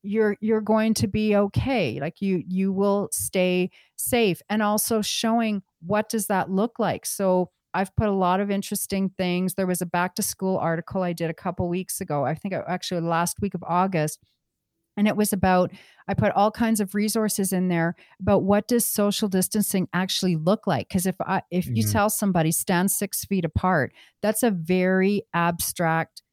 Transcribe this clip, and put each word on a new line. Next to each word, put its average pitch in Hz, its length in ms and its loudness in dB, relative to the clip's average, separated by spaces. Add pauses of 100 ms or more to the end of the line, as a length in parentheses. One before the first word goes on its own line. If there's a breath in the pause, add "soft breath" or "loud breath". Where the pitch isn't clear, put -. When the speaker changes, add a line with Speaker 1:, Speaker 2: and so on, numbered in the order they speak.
Speaker 1:
you're, 208 380 0
you're 220 200 2
going 214 340 2
to - 120 0
be 214 300 2
okay. 202 640 0
Like, 151 200 -8
you, 190 240 0
you 190 280 0
will 202 400 0
stay 180 580 0 (240 soft breath)
safe. 220 560 0
And 214 100 0
also 214 400 0
showing 220 640 0 (180)
what 208 280 -2
does 220 180 -2
that 185 240 0
look 202 300 0
like? 170 260 -2
So 185 440 0 (220)
I've 190 220 -2
put 220 140 0
a 202 40 0
lot 185 280 2
of 202 100 -2
interesting 196 600 -2
things. 180 440 -2
There 196 100 -2
was 180 160 -2
a 175 60 -4
back 175 300 -2
to 208 60 -4
school 190 360 -2
article 165 460 -4
I 175 80 -2
did 165 180 -4
a 165 40 -6
couple 180 340 -4
weeks 180 320 -6
ago, 147 260 -2
I 147 80 -2
think 190 180 -8
actually 175 500 -6
last 170 380 -2
week 202 140 -4
of 175 100 -6
August. 175 540 0 (800)
And 208 100 4
it 202 80 0
was 208 160 0
about, 185 380 2 (360 loud breath)
I 196 60 -4
put 202 200 4
all 208 180 4
kinds 226 280 0
of 202 160 -2
resources 208 560 0
in 185 180 0
there 170 260 2 (260 loud breath)
about 196 220 2
what 202 260 2
does 240 160 2
social 202 420 0
distancing 190 680 0
actually 180 420 0
look 175 300 0
like? 139 240 -2
'Cause 185 160 0
if 185 140 -2
I, - 300 -2
if 180 160 -2
you 117 160 0
Speaker 2:
Mm-hmm. 104 100 0
Speaker 1:
tell 208 180 4
somebody, 175 420 2
"Stand 185 380 0
six - 340 -4
feet 185 220 -2
apart," 160 480 0 (260 loud breath)
that's 214 220 0
a 240 80 4
very 185 720 2 (100)
abstract 170 880 -2 (100)